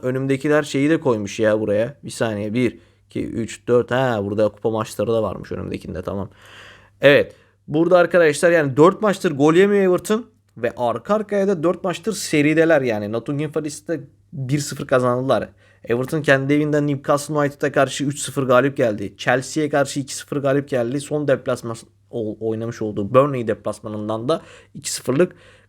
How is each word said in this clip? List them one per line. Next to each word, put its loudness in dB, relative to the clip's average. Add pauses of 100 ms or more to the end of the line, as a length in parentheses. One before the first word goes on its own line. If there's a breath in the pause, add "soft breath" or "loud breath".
önümdekiler 0
şeyi 0
de 2
koymuş -2
ya 2
buraya. -2
Bir -12
saniye, -4
bir, 0 (280 soft breath)
iki, -8
üç, -8
dört. 2
Ha, 0
burada 0
kupa -4
maçları -4
da 0
varmış -6
önümdekinde, -8
tamam. -8 (720 loud breath)
Evet, 6 (340 soft breath)
burada 4
arkadaşlar 4
yani 2
dört 6
maçtır 0
gol 4
yemiyor 4
Everton. 0 (300)
Ve -4
arka -2
arkaya -2
da -2
dört 0
maçtır -4
serideler 2
yani. -2
Nottingham -4
Forest'te -6 (320)
bir -2
sıfır -8
kazandılar. 2 (360 soft breath)
Everton -2
kendi 2
evinde 2
Newcastle -2
United'a 0
karşı 0
üç -4
sıfır -6
galip 4
geldi. -2
Chelsea'ye -2
karşı 0
iki -10
sıfır -8
galip 0
geldi. -2
Son -4
deplasman -2 (340)
o-, -6
oynamış -4
olduğu -4
Burnley 2
deplasmanından -6
da -2 (320 loud breath)
iki -10
sıfırlık -2 (320 soft breath)